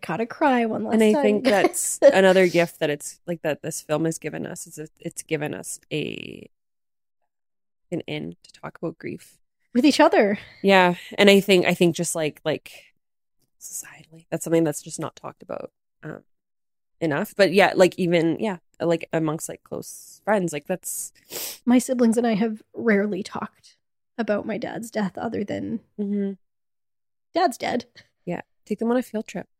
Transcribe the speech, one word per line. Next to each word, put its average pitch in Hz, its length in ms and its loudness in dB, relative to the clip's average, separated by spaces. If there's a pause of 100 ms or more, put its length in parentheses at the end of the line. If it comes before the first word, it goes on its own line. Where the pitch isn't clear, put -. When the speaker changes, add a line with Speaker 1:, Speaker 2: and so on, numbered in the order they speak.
Speaker 1:
gotta 180 200 -4
cry 247 400 2
one 214 180 -4
last 220 100 -2
Speaker 2:
And 220 80 4
I 214 120 6
Speaker 1:
time. - 80 0
Speaker 2:
think 208 220 2
Speaker 1:
<laughs> 214 120 4
Speaker 2:
that's - 440 0
another 190 460 6
gift 170 320 0
that 151 120 -2
it's, - 360 -10
like, 170 160 -8
that 147 200 -4
this - 180 -10
film 156 240 -2
has 165 140 -2
given 156 280 -10
us, - 220 -14
is 165 100 -18
it, 156 120 -14 (100)
it's - 240 -12
given 151 280 -6
us - 280 -12 (120)
a, 53 560 -8 (1400)
an 175 160 -6
in 151 380 -10
to - 80 -20
talk - 280 -18
about 160 180 -10
grief. - 400 -16 (360)
Speaker 1:
With 247 100 4
each 285 160 4
other. 262 380 4 (240)
Speaker 2:
Yeah. 185 320 6 (240)
And 202 100 6
I 196 120 8
think, 185 260 4
I 180 80 2
think 170 220 2
just, - 180 -4
like, 156 300 -4
like, - 260 -4 (920)
societally, - 680 -18
that's 160 140 -6
something 165 200 4
that's 147 180 -2
just - 180 -12
not - 160 -8
talked - 260 -16
about, - 300 -12 (320)
um, 151 180 -14 (800)
enough. 160 340 -2
But 185 160 4
yeah, 185 220 4
like, 185 240 4
even, 165 420 2
yeah, 202 180 -4 (220)
like, 170 320 -2
amongst, 160 360 -2
like, - 160 -14
close - 600 -14
friends, 190 280 0
like, 147 140 -8
that's - 460 -8 (540)
Speaker 1:
My 247 120 6
siblings 240 380 2
and 240 100 2
I 220 80 0
have 220 280 -2 (120)
rarely 208 480 0
talked - 540 -14 (420)
about 208 280 -2
my 214 120 -4
dad's 233 320 -10
death 202 280 -4
other 214 260 -4
than 202 360 -6 (200)
Speaker 2:
Mm-hmm. 202 320 -4 (1000)
Speaker 1:
"Dad's 339 240 0
dead." - 280 -4 (380)
Speaker 2:
Yeah. - 180 -6 (220)
Take 208 140 -6
them 226 120 -2
on 247 60 0
a 254 60 0
field 220 240 -10
trip. - 220 -12 (120)